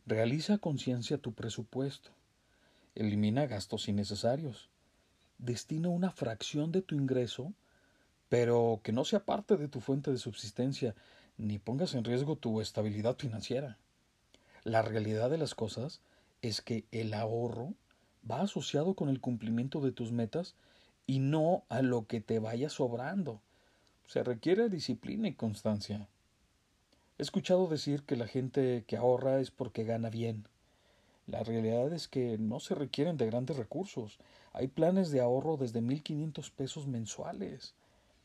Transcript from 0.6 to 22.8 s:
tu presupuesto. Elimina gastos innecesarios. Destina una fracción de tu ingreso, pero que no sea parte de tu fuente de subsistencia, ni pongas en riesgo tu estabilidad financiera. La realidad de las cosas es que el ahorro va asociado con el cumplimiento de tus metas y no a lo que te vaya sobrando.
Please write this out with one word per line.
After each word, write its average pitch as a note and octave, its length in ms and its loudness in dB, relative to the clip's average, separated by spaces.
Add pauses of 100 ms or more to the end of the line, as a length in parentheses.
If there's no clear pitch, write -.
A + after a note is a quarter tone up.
tu B2 160 -6
presupuesto. B2+ 760 -6 (840)
Elimina G#2+ 520 2
gastos G#2+ 420 -4
innecesarios. A2 800 -2 (680)
Destina D#3 500 -2
una F3 220 2
fracción D3 600 -2
de F#3+ 100 2
tu E3 140 -4
ingreso, C3 580 0 (760)
pero A#2 540 6
que - 80 -2
no A#2 120 2
sea - 220 2
parte G#3 320 2
de D3 100 -2
tu C#3 120 -6
fuente C#3 320 0
de C3 60 2
subsistencia, A#2+ 760 -2 (420)
ni G#2 220 -2
pongas B2 340 -2
en B2 100 -2
riesgo B2+ 320 0
tu A2 260 -2
estabilidad G#2+ 540 0
financiera. A#2+ 640 -6 (840)
La A2+ 180 4
realidad A2 480 2
de D#3+ 80 2
las D3+ 160 -2
cosas A2+ 480 -6 (400)
es A2 200 -4
que A2+ 300 -4
el A2+ 220 -2
ahorro A2+ 600 -2 (560)
va B2 120 -2
asociado F3+ 540 0
con D3 140 0
el C3+ 120 0
cumplimiento A#2+ 600 -2
de C3+ 100 2
tus A#2+ 200 -4
metas A#2+ 440 -2 (500)
y C3+ 140 2
no D#3 500 4
a - 120 0
lo B2 260 2
que A#2 140 -2
te A2+ 180 0
vaya A#2 300 -2
sobrando. C3 720 -2 (680)